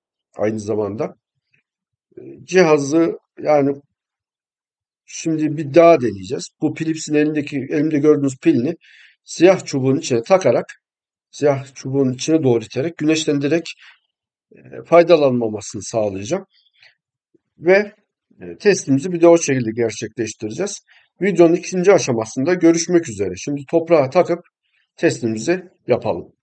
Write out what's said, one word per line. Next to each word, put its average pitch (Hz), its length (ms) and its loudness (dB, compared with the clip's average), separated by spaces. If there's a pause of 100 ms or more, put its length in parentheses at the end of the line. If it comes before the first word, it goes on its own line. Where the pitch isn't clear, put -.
(360)
aynı 110 240 -4
zamanda. 107 540 -6 (1040)
Ee, - 20 -18 (240)
cihazı 165 720 2 (240)
yani 143 340 2 (1300)
şimdi 156 500 -4
bir 143 180 -8
daha 165 260 8
deneyeceğiz. 110 480 -6 (120)
Bu 151 140 -2
Philips'in 156 400 -6
elindeki, 151 420 -2
elimde 151 420 -4
gördüğünüz 139 440 2
pilini 151 340 0 (480)
siyah 170 400 2
çubuğun 135 320 -2
içine 117 260 -4
takarak, 175 440 2 (640)
siyah 139 440 -2
çubuğun 135 380 -2
içine 160 300 -2
doğru 117 220 2
iterek 151 320 -8
güneşten 156 460 -2
direkt, 160 260 -2 (840)
e, - 60 -20 (280)
faydalanmamasını 127 960 2
sağlayacağım. 107 600 -6 (1120)
Ve, 196 340 2 (480)
e, 87 200 -16
testimizi 175 520 0
bir 170 80 -6
de 170 80 8
o 170 100 8
şekilde 131 320 -2
gerçekleştireceğiz. 113 1120 -6 (400)
Videonun 170 340 4
ikinci 180 380 2
aşamasında 131 600 0
görüşmek 165 540 2
üzere. 95 280 -6
Şimdi 143 340 -8
toprağa 165 400 2
takıp 170 300 0 (560)
testimizi 131 680 -2 (220)
yapalım. 107 460 -4 (100)